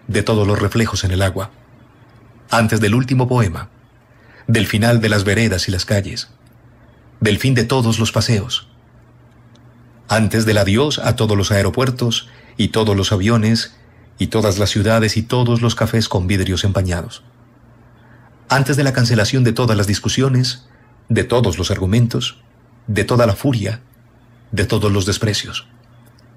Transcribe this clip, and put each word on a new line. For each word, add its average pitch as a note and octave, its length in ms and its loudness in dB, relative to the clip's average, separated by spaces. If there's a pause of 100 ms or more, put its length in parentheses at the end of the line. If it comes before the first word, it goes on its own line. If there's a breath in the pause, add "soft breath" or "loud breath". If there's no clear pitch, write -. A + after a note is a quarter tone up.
de G#2 140 0
todos G#2+ 260 2
los G#2 120 0
reflejos G#2 460 -2
en F2+ 60 -2
el F#2 120 0
agua. F#2+ 260 -4 (1000)
Antes A2+ 300 2
del G#2 120 2
último B2+ 340 0
poema, F#2+ 420 -2 (760 loud breath)
del A2+ 220 2
final A2+ 340 2
de A2 80 0
las G2+ 140 2
veredas G2+ 440 0
y G#2+ 40 -2
las F#2 140 -4
calles, - 440 -4 (920)
del G#2 200 0
fin C3 160 0
de A#2+ 80 2
todos A2+ 340 0
los A2 140 -2
paseos. A2+ 560 -2 (1400)
Antes A2 380 0
del G#2+ 140 2
adiós G#2+ 400 2
a A#2 160 -2
todos G#2 200 0
los G2 160 0
aeropuertos A#2 760 0 (280 loud breath)
y G2+ 100 0
todos G#2 280 0
los F#2+ 160 0
aviones G#2+ 640 0 (440 soft breath)
y A#2+ 80 0
todas G#2+ 320 0
las G#2 100 0
ciudades A2 480 0
y G#2+ 60 0
todos A#2+ 400 0
los A2+ 100 2
cafés A2+ 340 -2
con F#2 200 -2
vidrios F#2+ 360 0
empañados. F#2 600 -4 (1300 loud breath)
Antes C#3 260 2
de D3 60 2
la C#3 100 2
cancelación A#2+ 500 2
de A2+ 100 2
todas A2+ 240 0
las G2+ 80 0
discusiones, B2+ 800 0 (420 soft breath)
de G2+ 160 0
todos G#2 360 0
los E2+ 100 -4
argumentos, G#2 720 -2 (460)
de G2+ 160 0
toda B2 240 2
la G#2 80 0
furia, A2+ 460 -2 (680)
de G2+ 140 0
todos G#2 260 0
los G2+ 140 0
desprecios, G2+ 640 -4 (680)